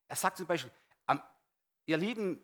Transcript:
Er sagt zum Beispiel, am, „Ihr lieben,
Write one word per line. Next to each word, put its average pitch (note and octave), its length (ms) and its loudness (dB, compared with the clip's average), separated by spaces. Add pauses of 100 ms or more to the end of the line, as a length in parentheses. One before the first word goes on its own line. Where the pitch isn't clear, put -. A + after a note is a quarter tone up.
Er C3+ 80 -8
sagt F#3 220 0
zum F#3 80 -8
Beispiel, D3 260 -2 (360)
am, C#3 160 2 (640)
„Ihr D#3 100 2
lieben, G3+ 460 -2